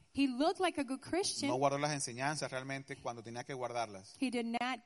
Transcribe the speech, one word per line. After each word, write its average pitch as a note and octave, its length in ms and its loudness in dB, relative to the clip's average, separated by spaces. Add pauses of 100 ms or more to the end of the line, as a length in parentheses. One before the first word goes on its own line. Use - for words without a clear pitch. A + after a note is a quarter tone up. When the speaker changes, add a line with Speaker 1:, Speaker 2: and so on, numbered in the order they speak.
(140)
Speaker 1:
He C#4 140 6
looked C#4+ 320 4
like E4+ 200 2
a C#4 40 0
good B3 180 -4
Christian. - 480 0
Speaker 2:
No B2+ 80 2
guardó C#3 220 4
las D3 140 2
enseñanzas C3+ 580 -2
realmente C3+ 500 -6
cuando A#2 220 -6
tenía A#2+ 220 -8
que D3 80 -8
guardarlas. A#2 640 -4
Speaker 1:
He C4 100 0
did A#3 160 0
not A#3+ 400 -2